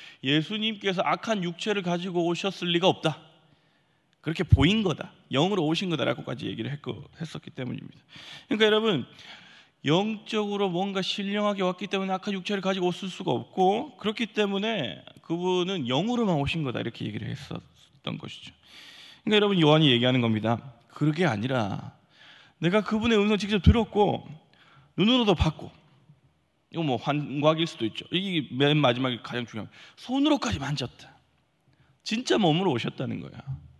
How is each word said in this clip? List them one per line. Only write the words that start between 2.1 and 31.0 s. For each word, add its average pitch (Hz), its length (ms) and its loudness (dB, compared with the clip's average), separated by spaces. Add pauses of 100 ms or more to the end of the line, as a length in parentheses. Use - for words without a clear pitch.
오셨을 175 420 -4
리가 170 180 2
없다. 156 340 2 (1000)
그렇게 165 240 -4
보인 190 380 4
거다. - 300 -4 (200)
영으로 170 340 2
오신 175 240 -2
거다라고까지 131 560 -4
얘기를 110 240 -8
했고, 127 340 -10 (160)
했었기 - 300 -12
때문입니다. - 480 -12 (480)
그러니까 220 200 2
여러분, 214 400 2 (800)
영적으로 202 840 0
뭔가 190 320 -2
신령하게 202 600 -2
왔기 185 240 -2
때문에 190 280 -2
악한 190 200 -6
육체를 190 260 -4
가지고 190 280 0
오실 180 200 -6
수가 175 220 -6
없고, 190 680 0
그렇기 220 280 -4
때문에 196 760 -2 (200)
그분은 180 680 -2
영으로만 196 480 2
오신 143 280 0
거다, 117 160 -4
이렇게 117 240 -6
얘기를 110 240 -8
했었던 - 920 -12
것이죠. - 340 -16 (720)
그러니까 214 120 2
여러분, 202 240 4
요한이 151 300 8
얘기하는 123 300 4
겁니다. 113 540 0 (140)
그게 151 360 0
아니라 113 720 -2 (600)
내가 185 240 2
그분의 220 360 2
음성 208 200 4
직접 202 240 -2
들었고, 202 640 4 (680)
눈으로도 214 400 4
봤고, - 340 0 (1000)
이거 165 100 -4
뭐 135 140 0
환각일 147 720 0
수도 - 200 -6
있죠. - 240 -6
이게 175 420 -2
맨 143 240 4
마지막에 123 460 2
가장 120 240 -8
중요한, 107 240 -10 (260)
손으로까지 269 600 0
만졌다. 139 580 -8 (840)